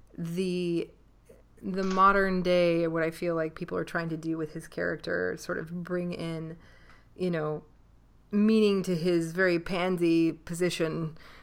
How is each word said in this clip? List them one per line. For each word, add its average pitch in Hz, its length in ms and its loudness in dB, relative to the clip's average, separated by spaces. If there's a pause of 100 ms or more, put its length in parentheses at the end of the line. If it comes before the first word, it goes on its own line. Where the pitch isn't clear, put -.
(160)
the, 175 720 -2 (760)
the 190 200 -4
modern 190 600 4
day, 175 460 4
what 165 140 -2
I 160 80 0
feel 170 240 -4
like 165 200 -2
people 180 220 -8
are 170 80 -2
trying 170 240 -4
to 160 80 -4
do 160 220 -4
with 156 160 -6
his 165 120 -12
character, 170 720 -4
sort 175 200 -6
of 165 120 -8 (140)
bring 180 280 -4
in, 165 440 -8 (580)
you 180 160 -2
know, 151 320 -2 (680)
meaning 208 540 4
to 185 120 0
his 165 360 2
very 180 260 4
pansy 170 720 2
position 165 840 -2 (260)